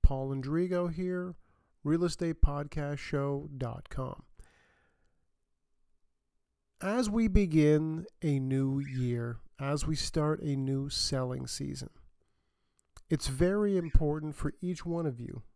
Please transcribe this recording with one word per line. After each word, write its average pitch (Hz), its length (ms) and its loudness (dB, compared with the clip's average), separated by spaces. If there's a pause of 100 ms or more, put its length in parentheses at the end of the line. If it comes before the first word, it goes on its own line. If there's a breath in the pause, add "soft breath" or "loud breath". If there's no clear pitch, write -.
Paul 135 260 6
Andrigo 170 640 -2
here, 180 420 -6 (480)
real 165 220 2
estate 165 380 0
podcast 143 560 -2
show 143 580 -4
dot 123 320 -6
com. - 360 -6 (2500 soft breath)
As 220 260 0
we 226 200 2
begin 156 760 6 (160)
a 143 180 0
new 135 420 0
year, 120 580 -4 (200)
as 143 280 -2
we 156 100 0
start 156 460 0
a 147 120 -2
new 135 360 -2
selling 127 560 -2
season, 135 420 -8 (1200)
it's 151 200 -2
very 190 500 2
important 156 560 2
for - 260 -4
each 180 240 -6
one 170 220 -4
of 123 120 -4
you 117 260 -12 (120)